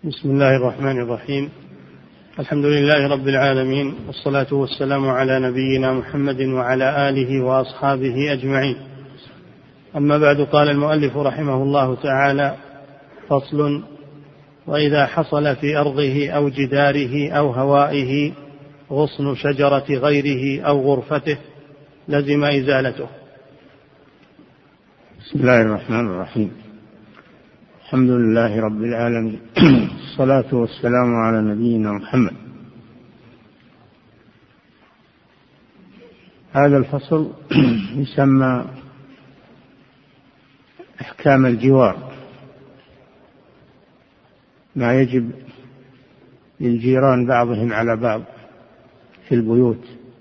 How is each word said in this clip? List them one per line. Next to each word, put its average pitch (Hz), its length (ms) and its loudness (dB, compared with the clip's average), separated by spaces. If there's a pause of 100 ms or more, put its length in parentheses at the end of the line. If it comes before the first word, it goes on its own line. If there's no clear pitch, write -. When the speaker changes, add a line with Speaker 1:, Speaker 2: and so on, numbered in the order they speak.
Speaker 1:
بسم 151 260 -6
الله 135 260 4
الرحمن 127 440 -2
الرحيم. 139 480 -6 (880)
الحمد 143 260 -4
لله 147 440 2
رب 135 200 -2
العالمين، 135 640 0 (120)
والصلاة 139 480 -4
والسلام 139 560 -2
على 131 300 0
نبينا 131 520 0
محمد 135 500 -4
وعلى 131 680 0
آله 135 360 -2
وأصحابه 131 880 -2
أجمعين. 135 440 -2 (1200)
أما 147 220 2
بعد، 147 220 4
قال 147 280 2
المؤلف 147 480 0
رحمه 139 460 -2
الله 135 320 0
تعالى: 139 640 0 (720)
فصل: 147 540 -2 (840)
وإذا 147 400 2
حصل 147 500 -2
في 147 200 -2
أرضه 143 540 0
أو 147 180 0
جداره 139 840 0
أو 147 200 0
هوائه 143 840 0 (580)
غصن 143 440 -2
شجرة 139 560 0
غيره 139 720 0
أو 143 180 2
غرفته 139 580 -2 (680)
لزم 143 360 0
إزالته. 135 600 -2 (2250)
Speaker 2:
بسم - 200 -6
الله 123 220 6
الرحمن 113 440 -2
الرحيم. 92 440 -4 (1300)
الحمد 127 260 2
لله 117 500 2
رب 107 220 -4
العالمين، 117 580 -4 (160)
<clears throat> 127 440 4 (100)
الصلاة 135 440 0
والسلام 120 600 0
على 113 260 0
نبينا 107 520 0
محمد. 104 420 -2 (4000)
هذا 143 240 4
الفصل 147 560 -2 (300)
<clears throat> 117 400 -2
يسمى 135 600 0 (2250)
أحكام 135 460 2
الجوار، 120 640 2 (2750)
ما 127 240 2
يجب 123 300 0 (1300)
للجيران 123 640 2
بعضهم 120 460 0
على 113 240 0
بعض 113 260 -2 (1080)
في - 60 0
البيوت. 117 500 2 (360)